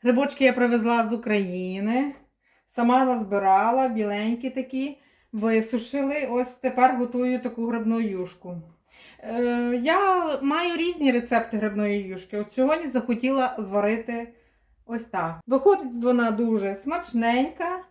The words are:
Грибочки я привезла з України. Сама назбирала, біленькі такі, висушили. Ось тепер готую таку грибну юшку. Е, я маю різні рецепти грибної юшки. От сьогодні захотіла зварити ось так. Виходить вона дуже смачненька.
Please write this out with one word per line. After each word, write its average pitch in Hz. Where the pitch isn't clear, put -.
Грибочки 262
я 247
привезла 233
з 214
України. 208
Сама 247
назбирала, 214
біленькі 220
такі, 262
висушили. 233
Ось 247
тепер 254
готую 247
таку 233
грибну 226
юшку. 185
Е, 240
я 349
маю 339
різні 330
рецепти 233
грибної 208
юшки. 190
От 208
сьогодні 302
захотіла 247
зварити 226
ось 233
так. 165
Виходить 277
вона 240
дуже 208
смачненька. 320